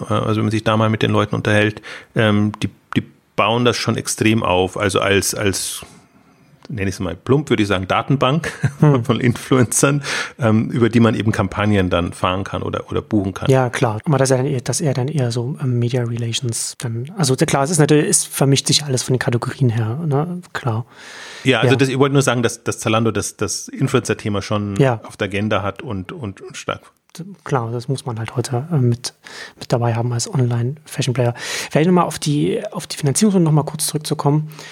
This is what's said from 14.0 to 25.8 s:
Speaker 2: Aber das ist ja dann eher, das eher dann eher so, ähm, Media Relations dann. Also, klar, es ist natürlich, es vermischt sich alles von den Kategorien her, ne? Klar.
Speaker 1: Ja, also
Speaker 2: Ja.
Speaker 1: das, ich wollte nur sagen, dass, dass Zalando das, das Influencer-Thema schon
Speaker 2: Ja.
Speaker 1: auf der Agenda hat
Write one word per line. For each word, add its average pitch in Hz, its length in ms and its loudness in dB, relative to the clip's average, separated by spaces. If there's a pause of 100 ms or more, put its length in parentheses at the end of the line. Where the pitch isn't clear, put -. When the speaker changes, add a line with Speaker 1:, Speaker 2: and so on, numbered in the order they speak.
Speaker 2:
Aber 143 140 2
das 131 100 4
ist 135 80 4
ja 127 60 0
dann - 20 0
eher, 139 160 -2
das - 180 -4
eher 143 140 0
dann 123 140 -2
eher 127 240 0
so, 123 300 -4
ähm, 123 180 0
Media 120 240 0
Relations 117 760 -6
dann. 117 400 -8
Also, 135 180 2
klar, 147 280 2
es 135 80 -2
ist 156 80 0
natürlich, 151 280 6
es - 160 2
vermischt - 440 2
sich 143 180 2
alles 131 160 -2
von 127 140 0
den 120 40 0
Kategorien 123 500 0
her, 113 360 -2
ne? 165 360 -2 (120)
Klar. 117 320 -4 (580)
Speaker 1:
Ja, 123 160 4
also 123 140 6
Speaker 2:
Ja. 131 40 4
Speaker 1:
das, 131 120 4
ich 131 80 -2
wollte 139 160 4
nur 139 80 6
sagen, 123 220 2
dass, - 200 -2
dass - 160 -4
Zalando 113 320 2
das, 101 240 -4
das - 320 -6
Influencer-Thema 110 760 -2
schon 104 340 -4
Speaker 2:
Ja. 127 300 2
Speaker 1:
auf - 100 -18
der 107 80 -2
Agenda 101 380 -2
hat 98 180 -6